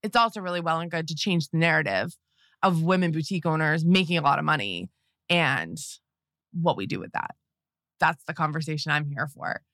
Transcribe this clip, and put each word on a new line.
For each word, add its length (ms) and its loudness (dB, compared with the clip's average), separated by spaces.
It's 120 -4
also 260 4
really 200 -2
well 180 0
and 120 -6
good 180 -2
to 60 -6
change 340 0
the 80 -2
narrative 580 2
of 220 4
women 280 4
boutique 340 -2
owners 400 2
making 320 4
a 40 2
lot 180 2
of 60 -2
money 440 -2
and 480 0
what 240 0
we 100 -4
do 120 -4
with 120 -12
that. 240 -8
That's 260 0
the 80 -8
conversation 580 -4
I'm 140 0
here 220 -6
for. 340 -8